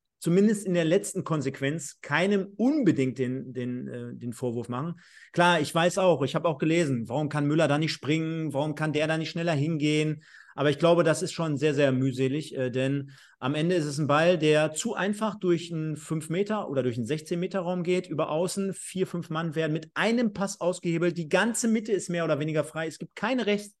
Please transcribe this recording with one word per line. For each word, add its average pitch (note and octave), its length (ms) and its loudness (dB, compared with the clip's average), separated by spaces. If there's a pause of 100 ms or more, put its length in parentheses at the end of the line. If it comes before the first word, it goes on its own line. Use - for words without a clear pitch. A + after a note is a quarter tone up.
(200)
zumindest G3+ 460 4
in F3+ 100 0
der E3+ 100 2
letzten F3 380 0
Konsequenz, C#3 800 -4
keinem F#3+ 540 0
unbedingt F3+ 640 2
den, B2+ 340 -4
den, B2 360 -6
äh, A#2+ 260 -10
den A#2+ 200 -10
Vorwurf A#2+ 360 -6
machen. D3+ 300 -6 (340)
Klar, F3 260 4
ich D3 140 -2
weiß F3 240 2
auch, F3 260 4
ich C3+ 120 0
habe D#3+ 120 0
auch D#3 100 0
gelesen, D#3 520 0
warum C#3+ 200 -2
kann D3 180 0
Müller D#3+ 200 4
da C#3+ 100 2
nicht D#3 160 0
springen, D#3+ 600 -2
warum D3 220 -2
kann D#3 180 -2
der D3+ 140 0
da D#3+ 100 0
nicht D#3+ 140 -4
schneller E3+ 220 0
hingehen? D3+ 680 0 (320)
Aber D3 140 2
ich C#3+ 100 2
glaube, E3+ 240 6
das D#3 180 2
ist - 120 -4
schon D#3 240 -2
sehr, D3 180 2
sehr C#3+ 160 4
mühselig, C3 640 0
äh, B2+ 160 -2
denn C#3 400 -2 (280)
am C3 140 -2
Ende E3 220 0
ist D#3 100 2
es D3 140 -4
ein D3 80 0
Ball, D#3+ 320 4
der D3+ 320 4
zu - 240 -4
einfach G#3 420 -2
durch E3+ 340 0
einen D#3 260 -4
fünf D#3 320 -6
Meter G3+ 400 -2
oder C3+ 120 0
durch A#2+ 140 0
einen A#2 100 -4
sechzehn D#3 340 -4
Meter F#3 200 -2
Raum F3+ 240 -2
geht, F3+ 240 0
über D#3 220 -2
außen, F#3 440 -2
vier, - 320 -6
fünf F3 240 -6
Mann D#3+ 240 -4
werden D#3+ 200 0
mit D#3 200 -6
einem A3 400 2
Pass G3 260 -4
ausgehebelt, F3 580 0
die D#3+ 120 -6
ganze A3 380 2
Mitte A3+ 240 0
ist F#3 180 -2
mehr E3+ 140 -2
oder D3+ 160 0
weniger D#3 240 0
frei, D#3+ 240 -8
es D3+ 100 -10
gibt - 180 -14
keine A#3+ 300 -2
Rechts-, G3+ 360 -2